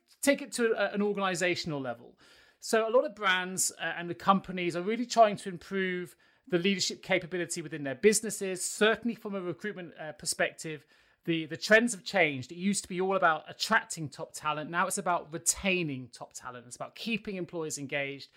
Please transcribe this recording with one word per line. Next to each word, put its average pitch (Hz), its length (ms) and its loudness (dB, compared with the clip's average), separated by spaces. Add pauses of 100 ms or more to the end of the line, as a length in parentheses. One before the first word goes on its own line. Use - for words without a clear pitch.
(220)
take 285 200 4
it 233 120 -12
to 233 240 2
a, 202 160 0
an 202 80 -2
organizational 180 800 0
level. 120 340 -10 (460)
So 226 260 2
a 220 40 -2
lot 262 120 6
of 220 120 -4
brands, 185 680 0
uh, 165 160 -2
and 170 120 -4
the 170 60 -4
companies 180 600 2
are 175 40 -2
really 226 240 -2
trying 220 320 6
to - 120 -10
improve 180 680 -4 (320)
the 180 100 2
leadership 185 460 2
capability 175 580 -2
within 151 220 -8
their 135 120 -2
businesses. 196 680 2
Certainly 220 520 2
from 202 200 -10
a 190 60 -4
recruitment, 180 580 -8
uh, 156 140 -10
perspective, 156 720 -4 (400)
the, 165 200 0
the 151 120 -8
trends 226 360 6
have 185 100 -12
changed. 147 480 0
It 170 40 -12
used 190 280 0
to - 60 -18
be 180 120 -2
all 190 140 0
about 165 320 4
attracting - 640 -2
top - 240 -12
talent. 151 380 -4
Now 175 160 0
it's 190 100 -2
about 175 340 -2
retaining 165 800 -2
top - 220 -18
talent. 123 320 -14
It's 120 120 -16
about 127 180 -12
keeping 220 400 -4
employees 165 420 -6
engaged 139 600 -6